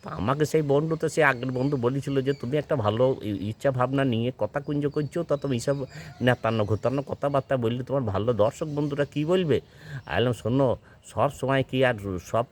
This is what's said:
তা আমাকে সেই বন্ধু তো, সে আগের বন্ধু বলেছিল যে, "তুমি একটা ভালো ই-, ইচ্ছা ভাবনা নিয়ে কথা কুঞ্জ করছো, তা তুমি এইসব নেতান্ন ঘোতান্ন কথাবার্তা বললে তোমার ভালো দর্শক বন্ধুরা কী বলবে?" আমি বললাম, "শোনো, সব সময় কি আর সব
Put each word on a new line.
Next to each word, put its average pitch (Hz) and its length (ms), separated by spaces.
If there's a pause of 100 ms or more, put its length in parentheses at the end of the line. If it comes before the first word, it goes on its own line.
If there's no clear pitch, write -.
তা 95 60
আমাকে 127 360
সেই 160 160
বন্ধু 151 340
তো, 160 140
সে 156 140
আগের 131 280
বন্ধু 135 260
বলেছিল 135 440
যে, 135 120
"তুমি 135 240
একটা 151 180
ভালো 117 460
ই-, 101 280
ইচ্ছা 139 220
ভাবনা 131 340
নিয়ে 120 320
কথা 107 220
কুঞ্জ 147 280
করছো, 143 360
তা 143 140
তুমি 143 180
এইসব 139 300 (360)
নেতান্ন 113 420
ঘোতান্ন 113 380
কথাবার্তা 139 560
বললে 127 260
তোমার 135 180
ভালো 107 320
দর্শক 110 320
বন্ধুরা 143 400
কী 147 200
বলবে?" 165 360 (440)
আমি 82 120
বললাম, 123 160
"শোনো, 120 440 (280)
সব 123 260
সময় 135 320
কি 131 220
আর 101 400
সব 117 260